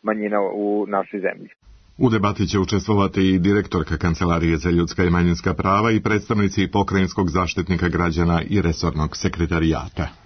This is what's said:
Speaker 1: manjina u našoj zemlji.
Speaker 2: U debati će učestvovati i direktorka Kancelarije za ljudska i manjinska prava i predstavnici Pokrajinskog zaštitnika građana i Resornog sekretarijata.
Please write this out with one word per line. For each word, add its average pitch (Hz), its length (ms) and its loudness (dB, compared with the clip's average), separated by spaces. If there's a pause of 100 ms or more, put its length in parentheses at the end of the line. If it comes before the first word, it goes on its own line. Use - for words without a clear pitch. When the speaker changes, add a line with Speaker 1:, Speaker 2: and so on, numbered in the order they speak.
Speaker 1:
manjina 104 360 -2
u 104 460 -2
našoj 101 320 -4
zemlji. - 300 -6 (480)
Speaker 2:
U 127 120 2
debati 101 380 0
će 101 120 0
učestvovati 98 680 0
i 95 100 4
direktorka 90 580 0
Kancelarije 82 600 0
za 85 120 -2
ljudska 85 340 0
i 87 60 2
manjinska 87 440 2
prava 101 380 0
i 107 120 2
predstavnici 101 680 0
Pokrajinskog 95 580 0
zaštitnika 87 600 -2
građana 85 600 0
i 101 120 0
Resornog 78 560 -2
sekretarijata. 82 920 -2 (180)